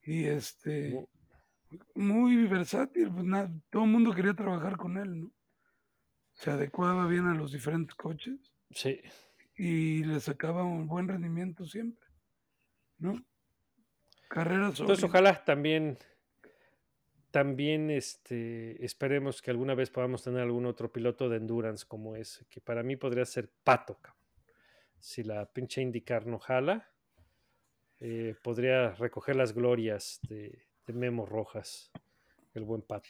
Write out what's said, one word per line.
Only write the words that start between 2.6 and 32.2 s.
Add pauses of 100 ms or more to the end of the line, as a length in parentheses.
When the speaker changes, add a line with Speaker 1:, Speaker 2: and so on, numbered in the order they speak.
Speaker 1:
pues,
na-, (200)
todo
el
mundo
quería
trabajar
con
él,
¿no? (1000)
Se
adecuaba
bien
a
los
diferentes
coches. (320)
Speaker 2:
Sí. (560)
Speaker 1:
Y
le
sacaba
un
buen
rendimiento
siempre, (920)
¿no? (1080)
Carrera
Speaker 2:
Entonces,
Speaker 1:
sólida.
Speaker 2:
ojalá
también, (1300)
también,
este,
esperemos
que
alguna
vez
podamos
tener
algún
otro
piloto
de
endurance
como
ese,
que
para
mí
podría
ser (120)
Pato,
cabrón. (840)
Si
la
pinche
IndyCar
no
jala, (1120)
eh,
podría
recoger
las
glorias
de, (200)
de
Memo
Rojas, (600)